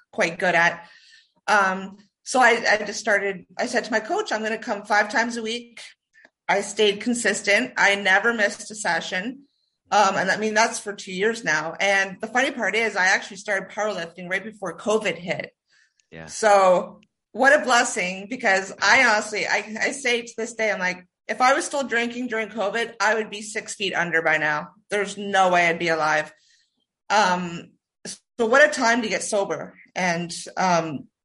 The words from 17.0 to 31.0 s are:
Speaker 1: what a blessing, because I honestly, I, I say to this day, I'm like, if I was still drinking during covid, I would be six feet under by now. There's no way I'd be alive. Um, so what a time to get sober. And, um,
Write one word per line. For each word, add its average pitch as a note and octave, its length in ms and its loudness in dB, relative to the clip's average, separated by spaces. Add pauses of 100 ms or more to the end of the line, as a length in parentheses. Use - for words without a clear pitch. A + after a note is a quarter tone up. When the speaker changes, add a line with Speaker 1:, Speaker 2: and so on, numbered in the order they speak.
Speaker 1:
what C4 200 4
a D4+ 120 4
blessing, G#3 640 0
because F#3+ 500 0
I B3 240 6
honestly, G#3+ 420 0
I, G#3+ 340 -4
I - 120 0
say A#3+ 300 -2
to A#3 140 -16
this A3+ 180 -8
day, A3 180 -2
I'm F#3+ 60 -4
like, F3+ 280 -4 (220)
if A3 120 -6
I B3+ 120 6
was D#4 120 0
still C#4+ 180 -4
drinking A#3+ 460 -4
during A3 200 -4
covid, G#3 520 -4
I G#3+ 140 2
would A3 140 -2
be G3+ 140 -12
six - 320 -10
feet G3 200 -4
under E3 280 0
by D#3 160 2
now. D3+ 300 -2 (220)
There's G3 280 -4
no G3 320 2
way F3 180 4
I'd E3 100 0
be E3+ 100 -2
alive. D#3 440 0 (760)
Um, F3+ 640 0 (340)
so - 400 -6
what C#4 180 8
a D4 80 2
time A#3+ 300 2
to G#3 60 -4
get F3+ 140 -2
sober. F#3 520 -4 (200)
And, F3 400 -2 (220)
um, E3 520 0 (160)